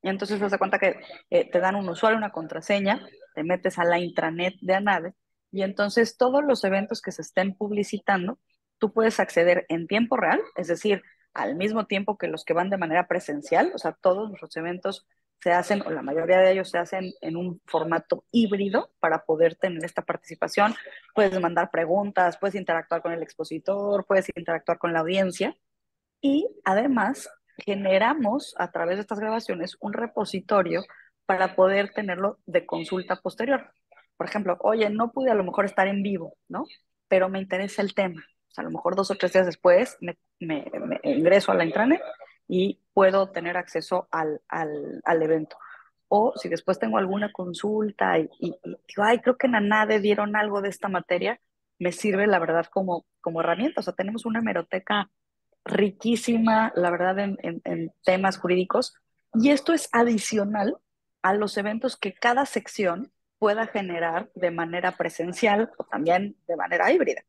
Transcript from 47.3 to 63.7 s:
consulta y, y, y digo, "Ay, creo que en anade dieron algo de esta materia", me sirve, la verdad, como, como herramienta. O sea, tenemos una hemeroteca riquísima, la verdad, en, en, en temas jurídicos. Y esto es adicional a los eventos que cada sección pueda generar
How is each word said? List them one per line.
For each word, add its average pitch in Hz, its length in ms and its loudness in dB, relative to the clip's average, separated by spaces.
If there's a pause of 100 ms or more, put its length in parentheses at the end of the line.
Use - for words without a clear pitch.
consulta 202 840 -2
y, 160 100 0 (120)
y, 180 80 -4 (160)
y 175 120 -12 (120)
digo, 202 160 -2
"Ay, 233 160 4
creo 247 160 2
que 277 100 0
en 247 80 2
anade 214 460 2
dieron 208 340 0
algo 208 260 0
de 196 80 -4
esta 196 200 -6
materia", 190 520 -2 (380)
me 175 140 -2
sirve, 202 340 0
la 190 140 4
verdad, 165 260 0
como, 180 400 -4 (140)
como 165 200 -4
herramienta. 175 400 0
O - 40 -6
sea, 175 100 -6
tenemos 214 320 -6
una 226 140 -2
hemeroteca 190 680 -2 (540)
riquísima, 220 1120 2
la 175 160 2
verdad, 180 300 0
en, 196 220 -2
en, 170 220 -8
en 165 280 -6 (120)
temas 185 340 2
jurídicos. 185 560 0 (400)
Y 226 160 4
esto 294 220 2
es 311 200 0
adicional 214 840 0 (440)
a 190 120 2
los 208 220 -2
eventos 220 400 -4
que - 180 -6
cada 240 320 2
sección 196 680 -4 (260)
pueda 220 300 2
generar 175 640 -4